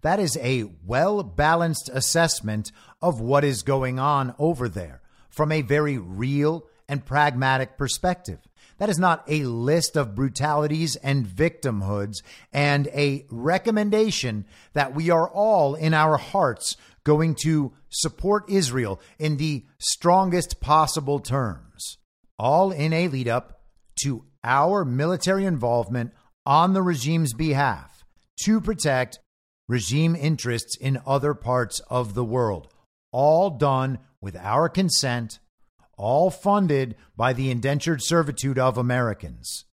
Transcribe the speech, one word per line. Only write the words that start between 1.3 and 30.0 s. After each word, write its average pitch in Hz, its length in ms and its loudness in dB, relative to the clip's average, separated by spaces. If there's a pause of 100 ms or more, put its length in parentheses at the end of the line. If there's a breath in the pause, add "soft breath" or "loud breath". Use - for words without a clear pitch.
assessment 131 800 0 (300 loud breath)
of 160 180 0
what 131 240 2
is 135 200 0
going 131 360 -2
on 135 400 0
over 143 300 0
there 82 320 -10 (300 soft breath)
from 151 220 -2
a 156 100 0
very 143 340 0
real 135 680 -2 (200 soft breath)
and 143 200 -6
pragmatic 131 720 0
perspective. 143 640 -4 (360 soft breath)
That 214 140 -2
is 160 80 0
not 170 280 2
a 151 180 -2
list 127 520 0
of 123 180 -2
brutalities 147 840 -2
and 135 300 -2
victimhoods 104 960 -2 (300 loud breath)
and 143 360 0
a 139 420 -2
recommendation 185 1120 0 (300 soft breath)
that 135 200 0
we 160 140 -2
are 170 220 4
all 190 440 2
in 160 200 0
our 156 240 4
hearts - 580 -2 (280 soft breath)
going 151 380 4
to 151 300 0 (160 soft breath)
support 196 640 -2
Israel 127 500 0 (180 soft breath)
in 151 200 -2
the 147 260 -4 (140 soft breath)
strongest 175 840 2
possible 147 600 2
terms. 107 480 -4 (720)
All 165 320 2
in 160 220 -2
a 170 140 0
lead 131 200 -4
up 120 320 -4 (420)
to 127 220 -4 (180)
our 151 400 2
military 175 640 0
involvement 120 680 -2 (360 soft breath)
on 160 260 4
the 190 80 2
regime's 160 540 0
behalf 139 680 -2 (400)
to 214 200 2
protect 139 560 -2 (500)
regime 127 480 0